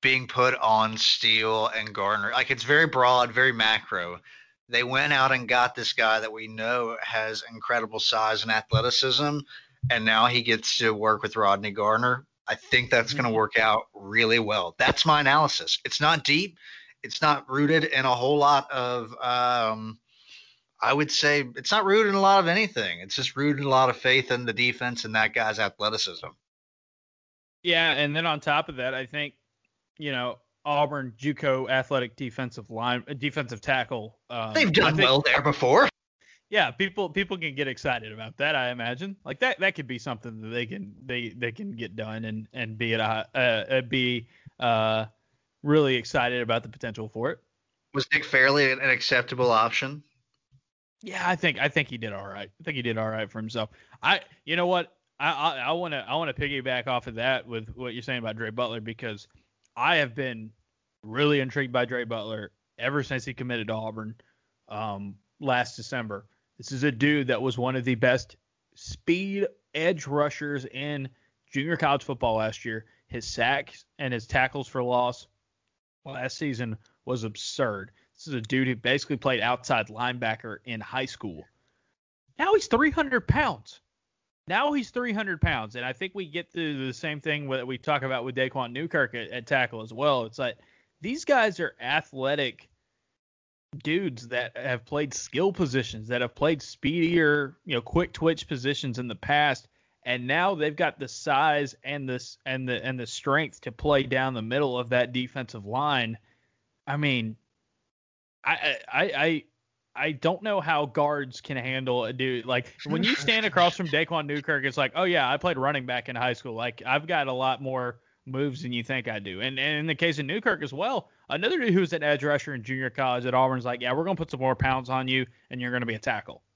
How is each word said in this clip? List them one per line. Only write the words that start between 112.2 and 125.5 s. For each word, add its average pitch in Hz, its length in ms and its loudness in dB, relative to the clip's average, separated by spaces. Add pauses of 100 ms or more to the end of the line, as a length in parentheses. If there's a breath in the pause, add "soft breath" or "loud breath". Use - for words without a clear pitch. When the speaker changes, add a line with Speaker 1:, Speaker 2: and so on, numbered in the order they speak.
Speaker 2:
Like, 127 280 -2 (120)
when 156 180 -2
you 233 120 2
stand 220 300 0
across 175 300 4
from 175 140 -4
Daquan 156 380 0
Newkirk, 143 360 -2
it's 135 140 -2
like, 135 180 0
"Oh, 170 80 2
yeah, 165 260 2
I 139 60 2
played 165 220 -2
running 135 280 0
back 123 220 -4
in 131 80 -8
high 123 180 0
school. 117 200 -8
Like, 117 320 -6
I've 143 220 0
got 156 200 0
a 131 60 -2
lot 127 280 0
more 127 380 -6 (260)
moves 135 360 -4
than 127 100 -6
you 120 120 -2
think 123 260 -4
I 110 100 -4
do." 98 220 -8
And, 131 180 -4
and 147 200 0
in 156 80 -4
the 156 80 0
case 160 240 0
of 147 60 -2
Newkirk 185 380 -2
as 135 80 -8
well, 202 380 -4 (200 soft breath)
another 208 300 0
dude 233 140 2
who 190 80 6
was 160 100 0
an 156 120 -2
edge 147 200 2
rusher 147 300 0
in 123 100 -8
junior 131 280 -4
college 123 340 0
at 123 80 -2
Auburn's 127 320 4
like, 123 160 -4
"Yeah, 123 100 0
we're 151 140 0
gonna 190 100 0
put 160 160 -4
some 135 80 -6
more 131 160 2
pounds 131 340 0
on 131 200 -2
you, 131 160 2 (240 soft breath)